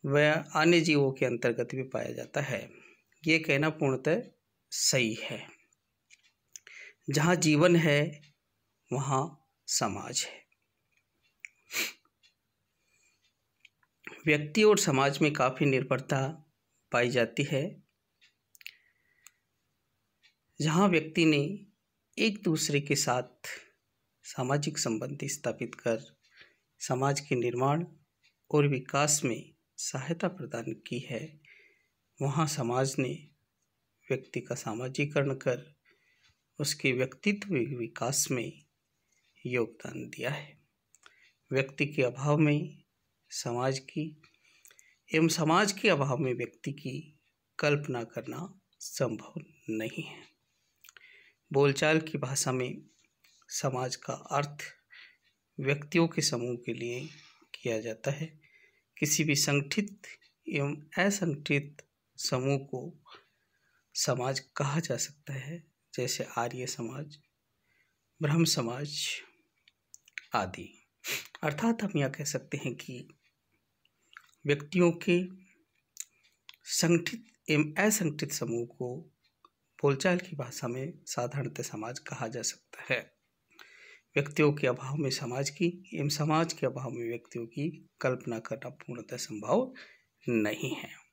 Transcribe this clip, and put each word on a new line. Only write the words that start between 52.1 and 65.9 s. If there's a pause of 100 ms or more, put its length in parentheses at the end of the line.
भाषा
में (640)
समाज
का
अर्थ (1000)
व्यक्तियों
के
समूह
के
लिए (460)
किया
जाता
है। (560)
किसी
भी
संगठित (460)
एवं (160)
असंगठित (340)
समूह
को (920)
समाज (160)
कहा
जा
सकता
है, (300)